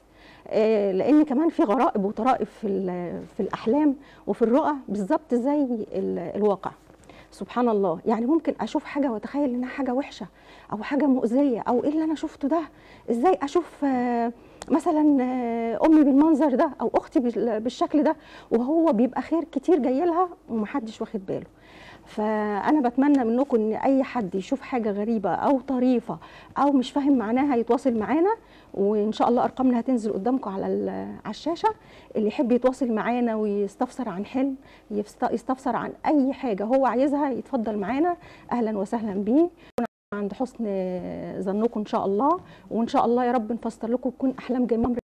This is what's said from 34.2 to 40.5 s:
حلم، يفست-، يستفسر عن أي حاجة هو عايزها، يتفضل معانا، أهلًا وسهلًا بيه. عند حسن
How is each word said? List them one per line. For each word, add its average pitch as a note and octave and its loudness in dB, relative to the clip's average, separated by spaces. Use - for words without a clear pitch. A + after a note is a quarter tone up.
حلم، C4 -2
يفست-، G#3 -4
يستفسر B3 -4
عن - -6
أي C#4 2
حاجة G#3 -4
هو C4 2
عايزها، C#4 0
يتفضل A3 -4
معانا، C4+ 0
أهلًا A3 -2
وسهلًا G#3 -4
بيه. A3+ 2
عند G3+ -4
حسن A#3+ -6